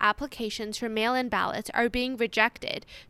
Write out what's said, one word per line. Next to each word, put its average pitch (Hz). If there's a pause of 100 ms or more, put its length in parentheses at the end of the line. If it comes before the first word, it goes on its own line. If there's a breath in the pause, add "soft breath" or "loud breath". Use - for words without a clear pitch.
applications 214
for 233
mail-in 240
ballots 190
are 233
being 247
rejected - (240 loud breath)